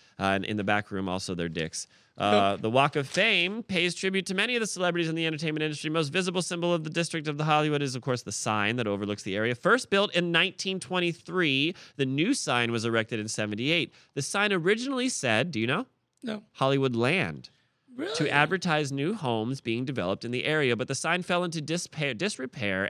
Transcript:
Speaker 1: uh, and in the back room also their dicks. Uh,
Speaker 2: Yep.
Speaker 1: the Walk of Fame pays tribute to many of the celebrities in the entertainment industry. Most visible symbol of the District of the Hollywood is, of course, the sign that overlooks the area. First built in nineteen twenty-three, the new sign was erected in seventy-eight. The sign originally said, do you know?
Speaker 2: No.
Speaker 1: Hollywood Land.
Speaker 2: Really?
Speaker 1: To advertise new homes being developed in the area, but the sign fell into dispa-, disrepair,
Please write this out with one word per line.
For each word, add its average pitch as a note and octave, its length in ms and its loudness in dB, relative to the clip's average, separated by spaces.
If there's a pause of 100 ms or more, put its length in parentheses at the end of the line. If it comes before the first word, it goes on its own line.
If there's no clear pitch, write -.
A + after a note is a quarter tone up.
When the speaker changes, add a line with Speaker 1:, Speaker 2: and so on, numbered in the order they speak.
(180)
Speaker 1:
uh, G2 60 -2
and G2 220 2
in G#2+ 100 -4
the G#2 80 -2
back G#2 280 0
room F#2+ 180 -4
also F#2+ 260 -4
their E2+ 140 -2
dicks. D#2+ 380 -6 (300)
Uh, G2+ 360 4
Speaker 2:
Yep. G2 80 -6
Speaker 1:
the A2 80 0
Walk C3+ 260 4
of C#3 120 0
Fame G3+ 560 2
pays F3 300 0
tribute F#3+ 340 -2
to F#3+ 60 -6
many A3 220 0
of A#3 60 0
the A3 60 0
celebrities F3 420 0
in D#3+ 60 -2
the E3 120 0
entertainment D#3 340 -2
industry. D#3 280 -4
Most D#3 200 0
visible F3+ 320 0
symbol F3 320 0
of E3 120 0
the D#3+ 40 -4
District D#3+ 380 -2
of D3 100 -4
the D3+ 60 0
Hollywood D3+ 380 4
is, C3+ 140 -2
of B2 60 -6
course, B2 220 -2
the - 80 -10
sign G#2+ 460 0
that A#2 100 0
overlooks G2+ 360 -2
the F#2+ 120 -4
area. A2+ 200 0
First A3+ 340 2
built G3 260 2
in F3 160 2
nineteen F#3+ 480 0
twenty-three, E3+ 960 0 (220)
the C#3 80 2
new D3 280 2
sign A#2+ 380 0
was A#2 140 0
erected A2+ 340 0
in G#2+ 80 -4
seventy-eight. A2+ 640 -2 (200)
The C#3+ 80 -4
sign G3+ 320 0
originally A#3+ 560 0
said, B2+ 420 2
do G#2+ 80 -2
you A2+ 80 0
know? D3+ 180 0 (380)
Speaker 2:
No. G#3+ 200 -8 (100)
Speaker 1:
Hollywood C3+ 420 2
Land. A2+ 540 0 (460)
Speaker 2:
Really? E4+ 200 -6
Speaker 1:
To D3+ 140 0
advertise D3+ 600 2
new C#3 240 -2
homes B2+ 440 -2
being A#2 240 -2
developed G2+ 400 -2
in A#2 60 -6
the B2 160 -4
area, C#3+ 300 4
but B2+ 120 -4
the C3+ 60 -4
sign E3+ 300 -2
fell F3 200 0
into E3 200 -4
dispa-, D3 520 -4
disrepair, G2+ 760 -2